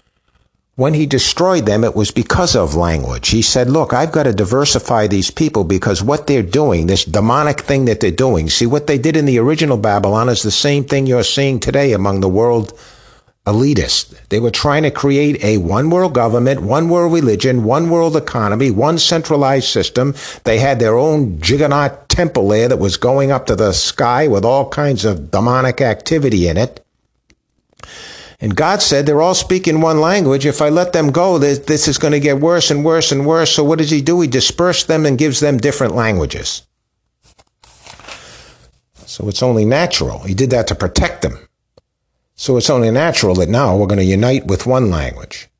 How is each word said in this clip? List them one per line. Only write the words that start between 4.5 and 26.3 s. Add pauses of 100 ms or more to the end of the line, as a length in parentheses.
these
people
because
what
they're
doing,
this
demonic
thing
that
they're
doing,"
see,
what
they
did
in
the
original
Babylon
is
the
same
thing
you're
seeing
today
among
the
world (680)
elitists. (140)
They
were
trying
to
create
a
one
world
government,
one
world
religion,
one
world
economy,
one
centralized
system. (300)
They
had
their
own
juggernaut
temple
there
that
was
going
up
to
the
sky
with
all
kinds
of
demonic
activity